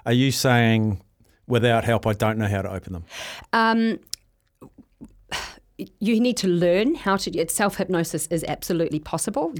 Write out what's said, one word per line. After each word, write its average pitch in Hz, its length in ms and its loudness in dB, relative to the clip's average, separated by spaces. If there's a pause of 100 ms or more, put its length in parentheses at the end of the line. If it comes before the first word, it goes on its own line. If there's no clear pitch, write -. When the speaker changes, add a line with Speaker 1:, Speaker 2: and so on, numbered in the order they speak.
Speaker 1:
are 117 60 2
you 131 180 4
saying 113 680 4 (460)
without 117 380 2
help, 113 240 0
I 110 60 2
don't 110 260 0
know 107 80 0
how 98 160 0
to 92 80 -8
open 92 220 -10
them? 85 100 -10 (500)
Speaker 2:
Um, 226 460 2 (2000)
you 220 220 2
need 247 160 2
to 196 100 -2
learn 180 480 2
how 196 220 0
to, 190 200 -6
it's, 165 160 -2
self-hypnosis 185 720 -2
is 165 200 -4
absolutely 160 520 -2
possible. 220 600 -4